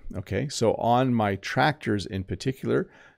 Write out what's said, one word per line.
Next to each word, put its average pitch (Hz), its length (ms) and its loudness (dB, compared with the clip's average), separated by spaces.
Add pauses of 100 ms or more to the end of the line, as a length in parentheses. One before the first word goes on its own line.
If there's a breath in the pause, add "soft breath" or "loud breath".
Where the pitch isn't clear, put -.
(140)
okay? 107 340 -4
So 113 260 2
on 123 400 2
my 104 220 2
tractors 113 680 0
in 95 200 -6
particular, 127 640 -2 (280 loud breath)